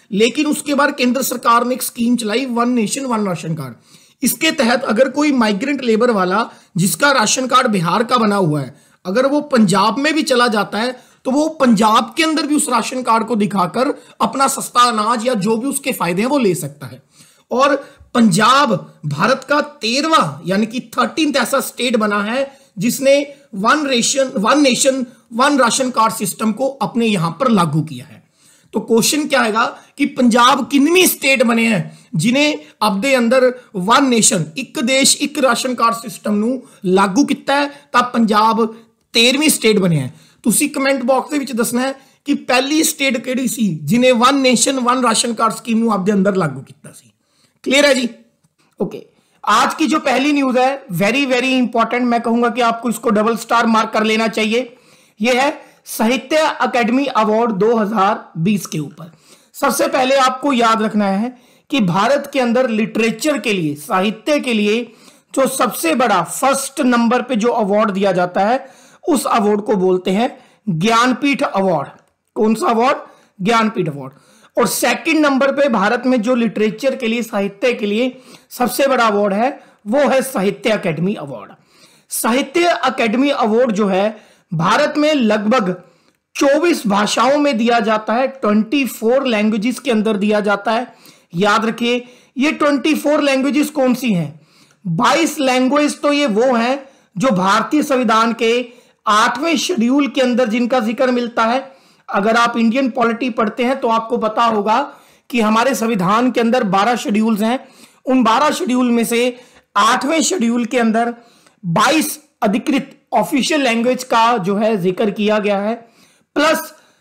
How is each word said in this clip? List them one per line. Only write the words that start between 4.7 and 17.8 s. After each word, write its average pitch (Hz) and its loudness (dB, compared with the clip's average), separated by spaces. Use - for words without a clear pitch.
अगर 262 2
कोई 294 0
माइग्रेंट 247 0
लेबर 233 2
वाला 196 0
जिसका 240 0
राशन 254 0
कार्ड 262 2
बिहार 190 0
का 247 0
बना 208 2
हुआ 151 0
है, 120 -10
अगर 220 0
वो 285 0
पंजाब 214 2
में 294 0
भी 311 0
चला 247 2
जाता 202 -2
है 254 -6
तो 262 -2
वो 294 2
पंजाब 240 2
के 320 2
अंदर 320 0
भी 294 0
उस - -2
राशन 247 -4
कार्ड 226 0
को 240 -2
दिखाकर 202 0
अपना 262 0
सस्ता 247 -2
अनाज 233 0
या 254 0
जो 220 0
भी 247 -4
उसके 269 -4
फायदे 175 -2
हैं 247 0
वो 294 0
ले 196 2
सकता - -12
है। 123 -18
और 277 2